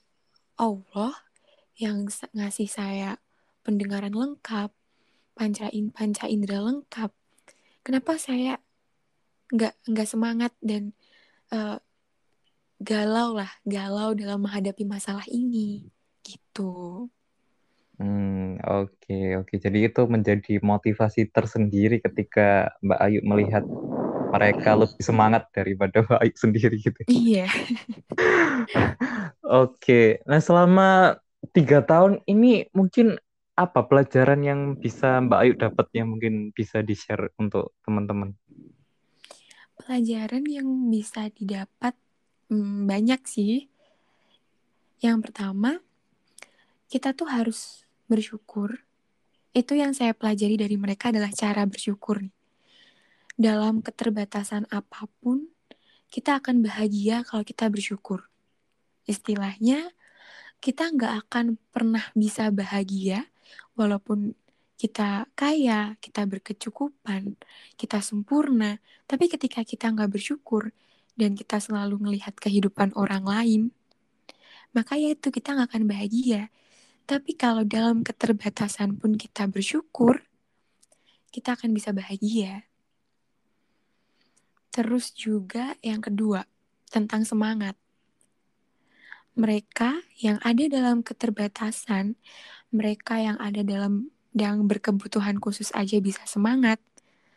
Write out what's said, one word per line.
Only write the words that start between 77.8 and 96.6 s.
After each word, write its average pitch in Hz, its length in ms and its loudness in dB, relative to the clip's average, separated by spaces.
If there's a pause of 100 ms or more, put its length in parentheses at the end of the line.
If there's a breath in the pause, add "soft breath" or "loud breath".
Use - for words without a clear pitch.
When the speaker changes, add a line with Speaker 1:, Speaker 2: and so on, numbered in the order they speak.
Speaker 1:
keterbatasan 208 920 -2
pun 214 160 2
kita 208 340 -6
bersyukur, 240 760 0 (1080)
kita 247 240 -6
akan 233 200 -4
bisa 208 200 -6
bahagia. 196 720 -4 (2000)
Terus 240 320 -2 (180)
juga 214 400 -4 (240)
yang 214 180 -4
kedua, 208 340 -2 (540)
tentang 220 360 0
semangat. 214 440 -2 (1600 soft breath)
Mereka 220 520 0 (280)
yang 214 240 0
ada 233 240 2
dalam 254 400 0
keterbatasan, 208 1120 -4 (560 loud breath)
mereka 214 480 -2
yang 214 200 -2
ada 208 240 -4
dalam, 202 440 -4 (240)
yang 208 360 0
berkebutuhan 202 760 -2
khusus 202 300 -6
aja 202 280 0
bisa 190 240 -4
semangat, 226 540 2 (560)